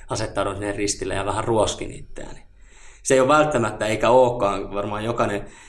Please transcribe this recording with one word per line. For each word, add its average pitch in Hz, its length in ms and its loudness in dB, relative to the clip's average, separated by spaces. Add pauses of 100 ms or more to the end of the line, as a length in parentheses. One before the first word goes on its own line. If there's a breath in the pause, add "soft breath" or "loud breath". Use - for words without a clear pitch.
(100)
asettaudun 101 440 -2
sinne 101 180 -4
ristille 98 420 -4
ja 98 120 -2
vähän 104 180 -2
ruoskin 107 460 0
itseäni. - 520 -14 (600 soft breath)
Se - 120 2
ei 131 60 6
ole 131 80 4
välttämättä, 139 580 2
eikä 110 240 2
olekaan, 117 640 4
varmaan 104 300 -4
jokainen, 110 400 -2 (240 loud breath)